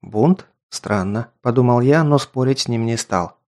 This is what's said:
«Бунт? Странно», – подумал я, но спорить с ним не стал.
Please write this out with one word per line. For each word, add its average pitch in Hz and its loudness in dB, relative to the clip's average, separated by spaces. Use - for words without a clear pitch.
«Бунт? 135 0
Странно», – 104 -6
подумал 123 2
я, 143 4
но 147 2
спорить 131 -2
с - -6
ним 117 -2
не 117 -2
стал. 90 -6